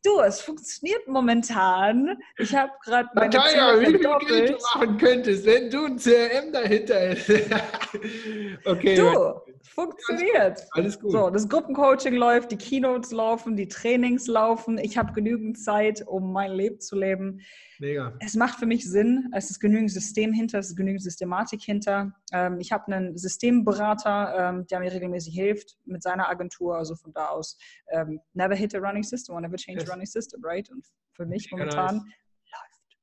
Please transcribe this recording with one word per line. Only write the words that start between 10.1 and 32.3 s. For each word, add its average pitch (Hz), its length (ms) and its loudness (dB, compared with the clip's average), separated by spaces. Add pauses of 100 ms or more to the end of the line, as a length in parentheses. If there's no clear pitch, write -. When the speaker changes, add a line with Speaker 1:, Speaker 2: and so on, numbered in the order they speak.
Speaker 2:
Alles 196 280 -2
gut. 208 120 -4
Speaker 1:
So, 196 180 2
das 208 180 0
Gruppencoaching 269 680 2
läuft, 240 360 2
die 208 60 -6
Keynotes 254 540 -2
laufen, 226 440 -2
die 196 120 -4
Trainings 247 600 0
laufen. 226 520 0
Ich 220 180 -4
hab - 160 -2
genügend 220 460 -4
Zeit, 214 460 0
um 185 280 -6
mein 196 180 -2
Leben 190 280 -2
zu - 160 -12
leben. 190 460 -4 (360)
Speaker 2:
Mega. 139 420 -6
Speaker 1:
Es 208 160 -8
macht - 240 0
für 233 60 -4
mich 226 240 -2
Sinn, 240 440 2
es 196 180 -6
ist - 80 -14
genügend 214 320 2
System 214 420 -2
hinter, 220 260 -2
es 190 100 -8
ist 170 60 -12
genügend 190 280 -4
Systematik 185 580 -6
hinter. 202 520 -2 (180)
Ähm, 180 280 -2
ich 180 120 -8
hab 208 160 -4
einen 185 300 -6
Systemberater, 208 1200 0
ähm, 180 300 -2
der 185 120 -4
mir 180 120 -4
regelmäßig 180 420 -8
hilft 202 520 -4
mit 180 160 -12
seiner 185 280 -2
Agentur. 175 480 -4
Also 160 180 -8
von 160 180 -20
da 156 140 -6
aus, 156 300 -8 (320)
ähm, 156 300 -4 (140)
never 190 220 0
hit 208 200 -4
a 196 40 -4
running 202 240 -4
system 208 320 -10
or 170 60 -8
never 170 160 -10
change 185 240 -12
Speaker 2:
Yes. 160 80 -10
Speaker 1:
a - 20 -8
running 185 160 -12
system, 233 360 -10
right? 175 280 -8
Und 262 140 -20 (260)
für 175 140 -12
mich 185 260 -8
Speaker 2:
Mega 180 140 -6
Speaker 1:
momentan 185 320 -2
Speaker 2:
nice. 208 80 -10
Speaker 1:
läuft. - 960 -20